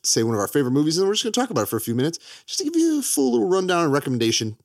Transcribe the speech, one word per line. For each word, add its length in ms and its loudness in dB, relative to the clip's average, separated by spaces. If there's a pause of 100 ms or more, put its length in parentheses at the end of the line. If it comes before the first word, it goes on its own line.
say 200 2
one 100 0
of 60 0
our 80 0
favorite 240 0
movies, 260 2
and 100 2
we're 60 2
just 100 -2
gonna 80 -4
talk 200 -2
about 120 0
it 60 -4
for 80 -2
a 40 -2
few 120 -4
minutes, 240 0 (300)
just 120 -8
to 60 -4
give 100 -4
you 240 2
a 40 -6
full 300 0
little 140 2
rundown 360 2
and 100 2
recommendation. 720 -2